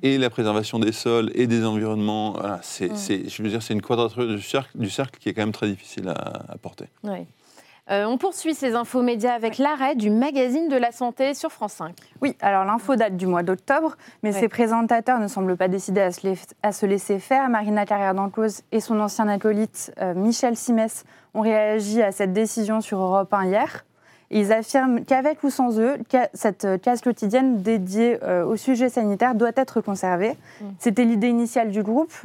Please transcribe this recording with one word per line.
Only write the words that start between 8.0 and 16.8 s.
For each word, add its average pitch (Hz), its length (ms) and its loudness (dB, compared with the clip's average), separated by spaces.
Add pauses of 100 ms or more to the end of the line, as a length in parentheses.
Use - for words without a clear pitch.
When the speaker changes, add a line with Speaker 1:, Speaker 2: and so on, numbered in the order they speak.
Speaker 2:
on 240 120 -2
poursuit 320 360 -4
ces 254 200 -2
infos 240 280 -2
médias 240 320 0
avec 226 240 -4
Speaker 3:
Oui. 269 60 2
Speaker 2:
l'arrêt 285 300 0
du 208 160 0
magazine 269 580 2
de 269 80 2
la 240 140 2
santé 254 440 -2
sur 311 160 -6
France - 240 -8
cinq. 170 200 -10 (260)
Speaker 3:
Oui, 285 200 -2
alors 196 240 2
l'info 220 320 0
date 208 200 0
du 180 100 -4
mois 175 160 2
d'octobre, 190 540 0 (260)
mais 214 120 0
Speaker 2:
Ouais. 196 60 -2
Speaker 3:
ses 226 80 4
présentateurs 226 720 2
ne 208 100 0
semblent 190 280 0
pas 185 120 2
décidés 190 320 0
à 185 100 2
se 175 160 -6
les-, 190 120 0 (240)
à 208 100 2
se - 120 -4